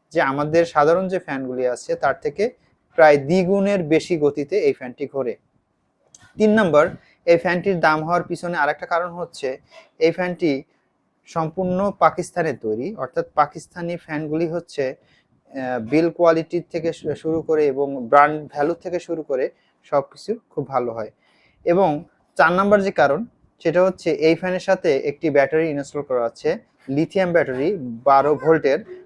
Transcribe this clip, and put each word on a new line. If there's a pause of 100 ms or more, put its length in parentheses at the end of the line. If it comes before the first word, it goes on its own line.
(120)
যে
আমাদের
সাধারণ
যে
ফ্যানগুলি
আছে
তার
থেকে (460)
প্রায়
দ্বিগুণের
বেশি
গতিতে
এই
ফ্যানটি
ঘোরে। (1000)
তিন
নম্বর, (360)
এই
ফ্যানটির
দাম
হওয়ার
পিছনে
আরেকটা
কারণ
হচ্ছে (420)
এই
ফ্যানটি (600)
সম্পূর্ণ
পাকিস্তানে
তৈরি,
অর্থাৎ (100)
পাকিস্তানি
ফ্যানগুলি
হচ্ছে,
আহ,
বিল
কোয়ালিটি
থেকে
শু-,
শুরু
করে
এবং
ব্র্যান্ড
ভ্যালু
থেকে
শুরু
করে (340)
সব
কিছু (100)
খুব
ভালো
হয়। (540)
এবং (340)
চার
নম্বর
যে
কারণ (340)
সেটা
হচ্ছে
এই
ফ্যানের
সাথে
একটি
ব্যাটারি
ইনস্টল
করা
আছে, (320)
লিথিয়াম
ব্যাটারি
বারো
ভোল্টের (260)